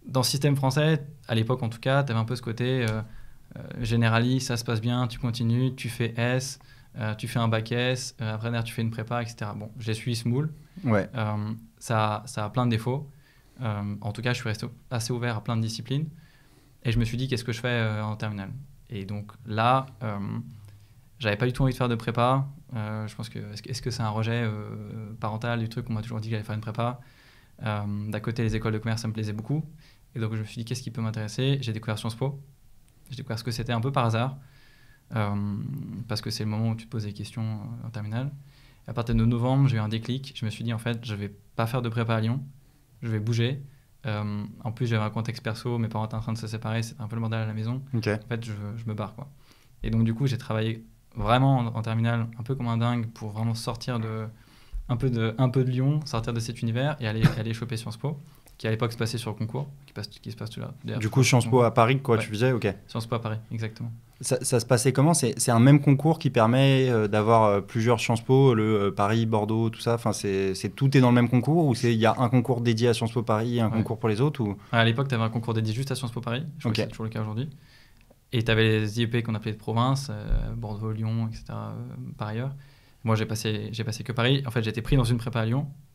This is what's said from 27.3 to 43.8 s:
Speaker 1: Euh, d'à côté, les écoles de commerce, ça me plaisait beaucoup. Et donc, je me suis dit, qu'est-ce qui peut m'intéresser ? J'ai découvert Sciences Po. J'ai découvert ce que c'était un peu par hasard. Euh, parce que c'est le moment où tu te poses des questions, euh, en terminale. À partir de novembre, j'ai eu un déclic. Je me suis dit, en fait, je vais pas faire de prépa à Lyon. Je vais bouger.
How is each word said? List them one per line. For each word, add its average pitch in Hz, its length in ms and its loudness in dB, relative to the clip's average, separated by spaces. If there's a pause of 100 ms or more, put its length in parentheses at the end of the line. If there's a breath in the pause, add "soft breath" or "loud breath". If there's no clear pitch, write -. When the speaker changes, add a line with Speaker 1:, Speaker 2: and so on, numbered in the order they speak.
Speaker 1:
Euh, 104 460 -4
d'à 107 120 -4
côté, 117 220 -2
les 110 140 2
écoles 110 160 -2
de 107 60 -2
commerce, 110 240 -2
ça 117 60 -2
me 113 40 -2
plaisait 107 220 -4
beaucoup. 139 300 -2 (500 soft breath)
Et - 60 -6
donc, 110 140 -2
je 110 60 -4
me 107 40 -4
suis - 120 -14
dit, 117 80 -6
qu'est-ce 117 180 -6
qui - 80 -8
peut 117 120 -6
m'intéresser ? 110 580 -2
J'ai 113 140 -4
découvert 110 240 -4
Sciences 113 180 -6
Po. 135 240 -4 (720)
J'ai 127 60 -12
découvert 117 220 -8
ce 113 60 -12
que 123 60 -4
c'était 117 240 -4
un 113 80 0
peu 135 100 -2
par 131 140 2
hasard. 117 320 0 (760 soft breath)
Euh, 101 420 -2 (520)
parce 107 120 -4
que - 100 -8
c'est 110 140 -6
le 107 60 -2
moment 110 200 0
où 113 40 0
tu 113 120 -12
te - 40 -18
poses 110 140 -6
des 104 80 -8
questions, 110 300 -8
euh, 110 440 -8
en 113 40 -10
terminale. 110 400 -6 (560 soft breath)
À - 80 -10
partir 117 200 -2
de 113 100 6
novembre, 127 440 4
j'ai 113 80 4
eu 110 40 2
un 107 80 0
déclic. 117 460 -4
Je - 100 -8
me 110 60 -2
suis 113 140 -8
dit, 117 80 -2
en 110 60 -2
fait, 117 260 -4
je 113 100 -4
vais 101 180 -6 (240)
pas 113 100 0
faire 123 160 -2
de 117 60 -2
prépa 117 260 0
à 113 60 2
Lyon. 117 200 0 (640 soft breath)
Je 120 60 -6
vais 110 120 0
bouger. 117 400 0 (460 loud breath)